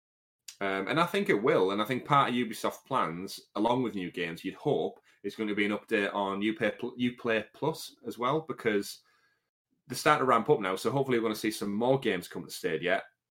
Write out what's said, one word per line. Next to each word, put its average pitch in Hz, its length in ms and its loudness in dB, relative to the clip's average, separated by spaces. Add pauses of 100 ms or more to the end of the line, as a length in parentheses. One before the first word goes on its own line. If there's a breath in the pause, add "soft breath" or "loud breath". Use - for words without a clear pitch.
(600)
Um, 95 260 -2
and 135 140 0
I 175 60 2
think 196 220 -2
it 110 140 2
will. 117 300 4
And 107 100 0
I - 20 0
think 123 200 -2
part 139 240 4
of 123 80 0
Ubisoft 110 500 -4
plans, 95 540 -4 (160)
along 120 260 2
with 104 140 -2
new 90 160 -6
games, 85 320 -6
you'd 92 100 -6
hope, - 460 -2 (240 soft breath)
is 101 100 -6
going 110 140 -4
to 101 80 -2
be 104 80 2
an 104 80 0
update 104 420 0
on 98 260 -2
Uplay 107 380 0
Pl-, 120 220 -8
Uplay 120 520 0
Plus - 440 -6 (100)
as 107 100 -6
well, 139 300 0
because - 520 0 (920)
they're 127 80 -8
starting 151 240 4
to 131 80 2
ramp 113 220 4
up 139 100 4
now. 95 160 0
So 110 140 -2
hopefully 131 280 2
we're 110 60 0
gonna 110 100 0
see 110 160 -2
some 101 240 -4
more 127 240 4
games 98 300 -2
come 90 160 -10
to - 60 -16
Stadia, 82 520 0 (280)